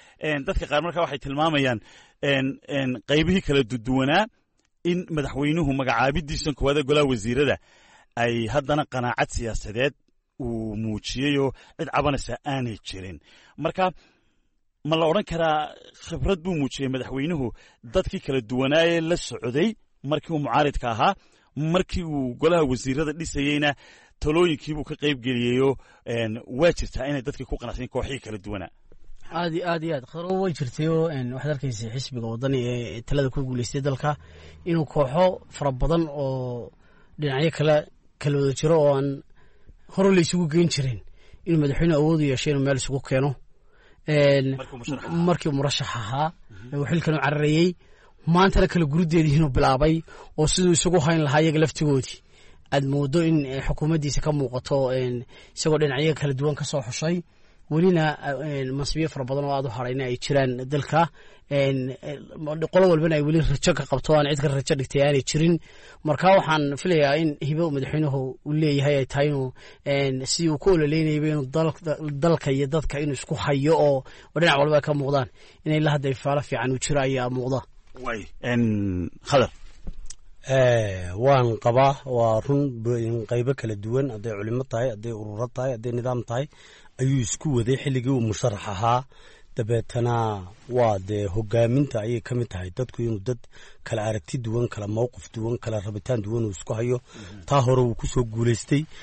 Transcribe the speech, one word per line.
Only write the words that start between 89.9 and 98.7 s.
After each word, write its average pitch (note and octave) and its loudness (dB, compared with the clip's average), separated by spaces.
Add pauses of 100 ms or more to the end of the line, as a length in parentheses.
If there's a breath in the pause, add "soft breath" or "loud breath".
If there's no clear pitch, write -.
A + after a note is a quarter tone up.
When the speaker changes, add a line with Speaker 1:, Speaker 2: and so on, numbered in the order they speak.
Speaker 3:
waa A#2 2
dee G#2 -4
hogaaminta A#2 0
ayay A2+ -4
ka - -6
mid A#2+ -2
tahay, F2+ -8
dadku B2 -6
inuu A2+ -2
dad B2 -4 (460 loud breath)
kala G#2+ -4
aragti A2 -4
duwan, A#2 -2
kala G#2 -8
mowqif A2+ -4
duwan, A#2 -4
kala A2 -4
rabitaan G#2+ -4
duwan A2+ -2
uu G#2 -4
isku - -8
hayo. B2 -2
Speaker 1:
Mhm. G2 -18
Speaker 3:
Taa C#3+ 4
hore B2+ 4
wuu A#2+ 0
ku - -6
soo B2+ 0
guulaystay. A#2 0 (200 loud breath)